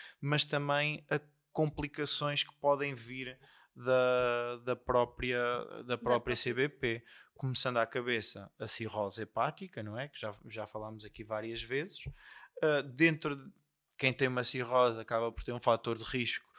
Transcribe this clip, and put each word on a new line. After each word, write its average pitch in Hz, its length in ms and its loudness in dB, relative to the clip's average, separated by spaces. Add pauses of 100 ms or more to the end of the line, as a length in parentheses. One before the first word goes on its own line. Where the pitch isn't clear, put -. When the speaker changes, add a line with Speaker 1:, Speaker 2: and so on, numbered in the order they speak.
(200)
Speaker 1:
mas 143 240 2
também 147 640 0
a 151 100 2 (320)
complicações 147 920 -2
que - 120 -8
podem 143 400 2
vir 127 440 -12 (380)
da, 123 880 4
da 123 120 -2
própria, 123 600 2
da 120 440 -2
Speaker 2:
Da 120 160 -2
Speaker 1:
própria - 0 -
Speaker 2:
própria. 120 380 2
Speaker 1:
C 123 160 -2
B 131 160 2
P, 120 360 -4 (280)
começando 127 460 -2
à 113 80 4
cabeça 117 720 -4
a 117 80 -8
cirrose 107 560 -4
hepática, 131 600 -4
não 107 160 -8
é? 143 100 -8
Que - 120 -18
já, 107 140 -8 (120)
já 107 200 -10
falámos 110 380 -10
aqui 107 200 -16
várias 110 380 -6
vezes. 135 420 -6 (580)
Ah, 151 200 4
dentro 147 540 2
de 135 140 -16 (460)
quem 131 160 2
tem 135 160 2
uma 123 160 0
cirrose 123 560 4
acaba 113 320 -2
por - 100 -8
ter 120 100 -6
um 120 80 -6
fator 113 360 4
de 113 80 -8
risco - 420 -4 (120)